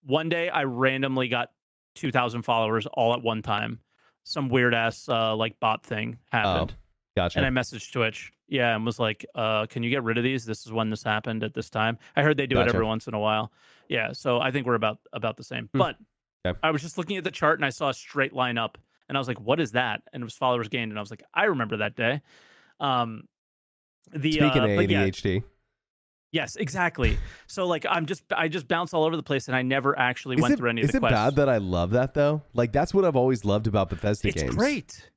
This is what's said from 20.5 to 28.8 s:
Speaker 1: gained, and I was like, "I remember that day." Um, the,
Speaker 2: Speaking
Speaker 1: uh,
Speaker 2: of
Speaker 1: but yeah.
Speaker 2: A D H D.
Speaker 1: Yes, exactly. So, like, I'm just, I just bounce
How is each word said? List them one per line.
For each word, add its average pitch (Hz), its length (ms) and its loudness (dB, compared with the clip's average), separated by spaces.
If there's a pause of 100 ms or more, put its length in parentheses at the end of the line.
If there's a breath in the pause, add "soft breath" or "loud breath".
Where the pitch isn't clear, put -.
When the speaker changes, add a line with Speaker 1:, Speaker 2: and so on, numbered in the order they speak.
Speaker 1:
gained, 117 220 -6
and 107 80 -8
I - 20 -8
was 101 100 -10
like, 107 120 -18 (100)
"I 185 120 2
remember 120 320 0
that 104 200 -4
day." 127 240 0 (580 soft breath)
Um, 123 480 -2 (840)
the, 156 180 -2
Speaker 2:
Speaking 147 300 4
Speaker 1:
uh, - 60 2
Speaker 2:
of 104 100 2
Speaker 1:
but 101 120 2
yeah. 101 120 2
Speaker 2:
A - 20 2
D 95 60 2
H - 120 -8
D. 98 220 0 (880)
Speaker 1:
Yes, 156 240 -6
exactly. 151 600 0 (300 loud breath)
So, 185 180 -6
like, 165 240 -2
I'm 170 160 0
just, 151 160 -6 (140)
I 165 140 0
just 151 180 -6
bounce 170 260 -2